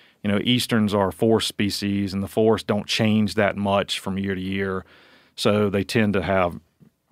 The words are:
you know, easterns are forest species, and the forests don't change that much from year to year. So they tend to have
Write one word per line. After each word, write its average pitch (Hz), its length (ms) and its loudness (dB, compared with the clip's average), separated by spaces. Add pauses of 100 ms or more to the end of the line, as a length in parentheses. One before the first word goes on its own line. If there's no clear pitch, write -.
(220)
you 104 80 -2
know, 101 140 0
easterns 110 500 0
are 98 160 2
forest 113 380 2
species, 101 680 -2
and 98 80 -4
the 95 60 -6
forests 110 360 2
don't 104 220 -2
change 107 480 2
that 101 220 2
much 101 420 0
from 95 180 -6
year 98 200 -4
to 92 40 -8
year. 95 440 -6 (500)
So 104 340 2
they 98 140 0
tend 104 300 0
to 98 100 0
have 90 380 0 (520)